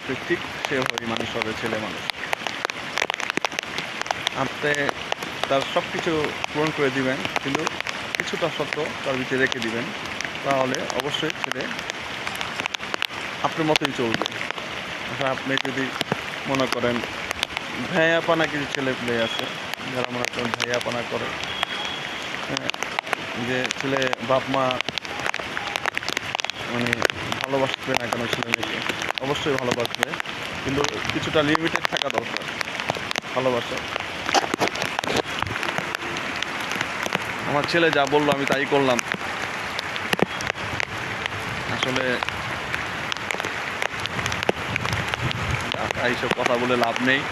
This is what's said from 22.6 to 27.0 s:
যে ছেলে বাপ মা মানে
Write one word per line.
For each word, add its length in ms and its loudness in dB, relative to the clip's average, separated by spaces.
যে 100 2
ছেলে 200 2
বাপ 140 6
মা 120 4
মানে 180 2